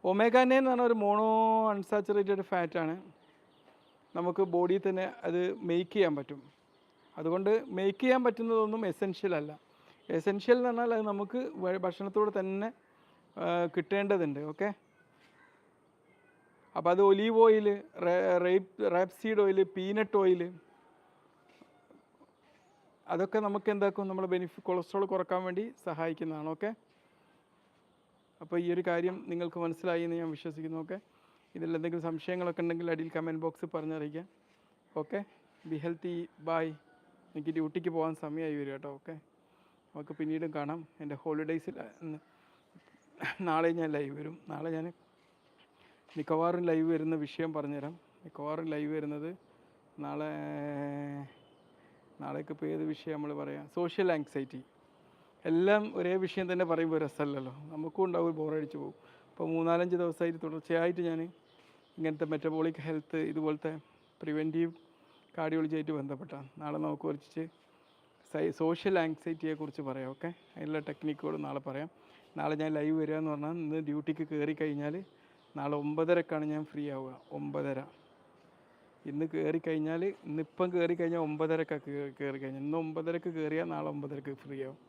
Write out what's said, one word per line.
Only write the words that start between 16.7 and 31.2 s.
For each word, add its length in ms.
അപ്പോൾ 160
അത് 160
ഒലീവ് 360
ഓയിൽ, 220
റേ-, 400
റേപ്പ്-, 320
റാപ്സീഡ് 480
ഓയിൽ, 140
പീനട്ട് 460
ഓയിൽ, 220
അതൊക്കെ 340
നമുക്ക് 260
എന്താക്കും, 360
നമ്മുടെ 240
ബെനിഫി-, 340
കൊളസ്ട്രോൾ 440
കുറക്കാൻ 360
വേണ്ടി 160
സഹായിക്കുന്നതാണ്. 680
ഓക്കെ, 140
അപ്പോൾ 200
ഈ 120
ഒരു 120
കാര്യം 300
നിങ്ങൾക്ക് 340
മനസ്സിലായി 420
എന്ന് 140
ഞാൻ 140
വിശ്വസിക്കുന്നു. 500
ഓക്കെ, 120